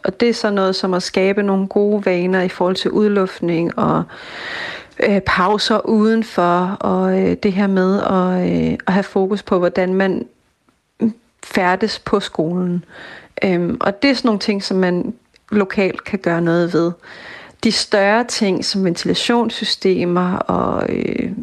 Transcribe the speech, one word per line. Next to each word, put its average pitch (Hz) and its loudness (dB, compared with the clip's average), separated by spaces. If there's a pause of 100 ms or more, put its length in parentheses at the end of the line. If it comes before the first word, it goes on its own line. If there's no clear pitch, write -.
Og - -4
det 240 4
er 226 2
sådan 214 -2
noget 190 2
som 190 -2
at 180 0
skabe 196 0
nogle 196 0
gode 208 0
vaner 180 2
i 185 0
forhold 185 0
til - -2
udluftning 185 0
og, 160 2 (960)
øh, 196 2
pauser 202 0
udenfor, 208 2
og, 185 0
øh, 180 0
det 202 2
her 202 0
med 190 2
at, 185 0
øh, 160 0 (100)
at 190 2
have 196 2
fokus 196 -2
på, 190 0
hvordan 180 0
man 190 0 (1160)
færdes 190 0
på - 0
skolen. 175 -2 (580)
Øhm, 175 2
og 196 -2
det 277 4
er 269 4
sådan 240 -2
nogle 208 2
ting, 202 -2
som 196 -2
man 180 0 (380)
lokalt 196 0
kan - -6
gøre 170 0
noget 170 2
ved. 170 2 (720)
De 226 4
større 208 2
ting, 208 0
som 196 -2
ventilationssystemer 180 0
og, - 0
øh, - -2 (120)